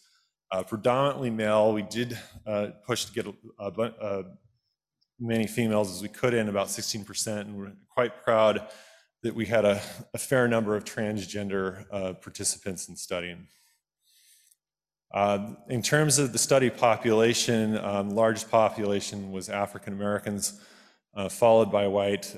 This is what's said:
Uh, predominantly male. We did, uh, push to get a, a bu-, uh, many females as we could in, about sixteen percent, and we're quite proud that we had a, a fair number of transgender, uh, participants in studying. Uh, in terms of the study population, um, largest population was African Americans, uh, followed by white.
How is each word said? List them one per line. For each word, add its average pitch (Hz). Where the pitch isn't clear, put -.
Uh, 95
predominantly 127
male. 110
We 107
did, 117
uh, 104
push 117
to -
get 110
a, 101
a 101
bu-, 104
uh, 104
many 113
females 107
as 92
we 101
could 123
in, 110
about 98
sixteen 104
percent, 104
and 104
we're 98
quite 120
proud 110
that 113
we 110
had 107
a, 101
a -
fair 123
number 113
of 104
transgender, 101
uh, 95
participants -
in 85
studying. 87
Uh, 101
in 120
terms 147
of 127
the 117
study 131
population, 113
um, 101
largest 110
population 101
was 92
African 101
Americans, 104
uh, 98
followed 113
by 101
white. 101